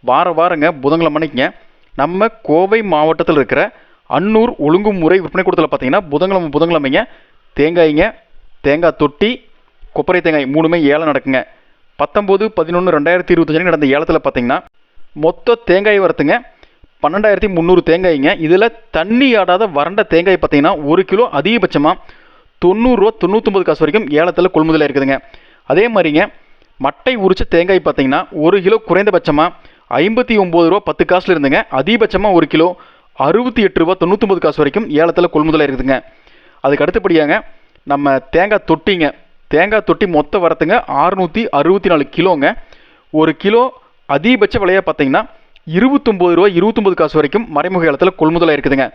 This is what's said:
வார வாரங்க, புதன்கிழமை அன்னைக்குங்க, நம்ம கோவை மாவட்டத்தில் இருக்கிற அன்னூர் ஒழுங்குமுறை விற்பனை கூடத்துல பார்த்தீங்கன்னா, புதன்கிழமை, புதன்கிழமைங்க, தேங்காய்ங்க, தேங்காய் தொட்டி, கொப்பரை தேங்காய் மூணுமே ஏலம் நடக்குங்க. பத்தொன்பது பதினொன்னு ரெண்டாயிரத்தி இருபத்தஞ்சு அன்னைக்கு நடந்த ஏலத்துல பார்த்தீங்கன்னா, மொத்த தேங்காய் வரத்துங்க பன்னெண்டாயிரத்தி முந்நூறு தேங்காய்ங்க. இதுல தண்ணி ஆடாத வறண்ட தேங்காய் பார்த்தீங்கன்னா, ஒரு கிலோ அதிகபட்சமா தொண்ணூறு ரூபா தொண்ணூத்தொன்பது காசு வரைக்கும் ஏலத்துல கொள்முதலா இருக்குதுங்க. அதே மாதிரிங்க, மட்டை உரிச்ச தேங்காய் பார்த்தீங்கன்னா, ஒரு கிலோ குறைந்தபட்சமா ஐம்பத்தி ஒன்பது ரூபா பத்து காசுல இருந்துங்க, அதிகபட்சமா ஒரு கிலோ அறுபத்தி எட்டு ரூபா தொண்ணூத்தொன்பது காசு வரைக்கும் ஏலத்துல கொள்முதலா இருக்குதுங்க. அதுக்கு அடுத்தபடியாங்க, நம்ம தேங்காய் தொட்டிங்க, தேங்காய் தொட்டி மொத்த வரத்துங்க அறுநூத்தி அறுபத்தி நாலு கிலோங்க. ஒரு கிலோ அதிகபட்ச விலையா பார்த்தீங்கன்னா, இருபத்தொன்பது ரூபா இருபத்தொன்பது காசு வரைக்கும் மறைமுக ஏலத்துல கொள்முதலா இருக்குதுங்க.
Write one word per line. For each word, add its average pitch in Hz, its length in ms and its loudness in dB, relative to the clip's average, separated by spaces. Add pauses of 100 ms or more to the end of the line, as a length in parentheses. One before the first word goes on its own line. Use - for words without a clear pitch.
வார 147 340 2
வாரங்க, 165 340 0 (140)
புதன்கிழமை 151 340 0
அன்னைக்குங்க, 156 300 -4 (440)
நம்ம 175 360 -2 (180)
கோவை 190 320 2 (140)
மாவட்டத்தில் 156 460 0
இருக்கிற - 240 0 (460)
அன்னூர் 220 440 0 (140)
ஒழுங்குமுறை 180 580 2
விற்பனை 180 180 -4
கூடத்துல 170 260 0
பார்த்தீங்கன்னா, 143 320 -2 (120)
புதன்கிழமை, 180 420 -2
புதன்கிழமைங்க, 156 480 0 (560)
தேங்காய்ங்க, 160 480 2 (580)
தேங்காய் 156 380 0
தொட்டி, 208 280 -2 (680)
கொப்பரை 175 280 0
தேங்காய் 147 300 0
மூணுமே 160 240 0 (140)
ஏலம் 156 180 0
நடக்குங்க. 135 320 -2 (560)
பத்தொன்பது 196 460 0 (120)
பதினொன்னு 175 400 0
ரெண்டாயிரத்தி 175 380 0
இருபத்தஞ்சு 156 240 0
அன்னைக்கு 180 140 0
நடந்த 147 240 0
ஏலத்துல 160 280 0
பார்த்தீங்கன்னா, 135 340 -2 (640)
மொத்த 180 300 0 (140)
தேங்காய் 202 340 2
வரத்துங்க 165 340 0 (680)
பன்னெண்டாயிரத்தி 202 500 0
முந்நூறு 170 320 4
தேங்காய்ங்க. 165 460 0 (140)
இதுல 185 200 2 (300)
தண்ணி 220 320 0 (120)
ஆடாத 185 240 0 (140)
வறண்ட 170 240 -2 (100)
தேங்காய் 180 300 2
பார்த்தீங்கன்னா, 151 320 2 (160)
ஒரு 175 200 4
கிலோ 202 140 2 (160)
அதிகபட்சமா 170 520 0 (680)
தொண்ணூறு 220 400 2
ரூபா 214 100 4 (100)
தொண்ணூத்தொன்பது 196 460 0
காசு 160 160 -2
வரைக்கும் 180 220 -2 (120)
ஏலத்துல 175 380 0
கொள்முதலா 156 320 2
இருக்குதுங்க. 139 300 -2 (520)
அதே 175 240 2
மாதிரிங்க, 175 320 2 (540)
மட்டை 147 340 -2 (100)
உரிச்ச 185 300 0
தேங்காய் 180 340 2
பார்த்தீங்கன்னா, 143 340 0 (220)
ஒரு 185 220 2
கிலோ 220 120 2 (120)
குறைந்தபட்சமா 175 560 0 (560)
ஐம்பத்தி 214 420 0
ஒன்பது 170 280 2
ரூபா 202 180 -2
பத்து 156 240 -2
காசுல 185 220 0
இருந்துங்க, 147 260 0 (180)
அதிகபட்சமா 202 580 0
ஒரு 156 160 2
கிலோ 165 140 2 (480)
அறுபத்தி 226 540 -2
எட்டு - 140 0
ரூபா 180 200 0
தொண்ணூத்தொன்பது 190 420 -2
காசு 156 180 -2
வரைக்கும் 139 240 -2 (140)
ஏலத்துல 170 340 0
கொள்முதலா 156 320 0
இருக்குதுங்க. 131 300 -2 (680)
அதுக்கு 143 240 0
அடுத்தபடியாங்க, 170 500 0 (560)
நம்ம 143 220 0 (200)
தேங்காய் 196 340 0
தொட்டிங்க, 165 400 0 (460)
தேங்காய் 202 340 0
தொட்டி 180 180 0 (120)
மொத்த - 260 -4
வரத்துங்க 165 320 0 (280)
அறுநூத்தி 185 380 -2 (180)
அறுபத்தி 180 320 2
நாலு 143 220 0
கிலோங்க. 160 320 0 (680)
ஒரு 156 200 2 (100)
கிலோ 226 220 2 (500)
அதிகபட்ச 202 460 0
விலையா 190 260 2
பார்த்தீங்கன்னா, 151 340 -2 (560)
இருபத்தொன்பது 214 600 2
ரூபா 190 200 4
இருபத்தொன்பது 196 420 0
காசு 156 180 -2
வரைக்கும் 156 280 0 (100)
மறைமுக 170 340 0
ஏலத்துல 160 300 0
கொள்முதலா 160 360 2
இருக்குதுங்க. 135 400 -2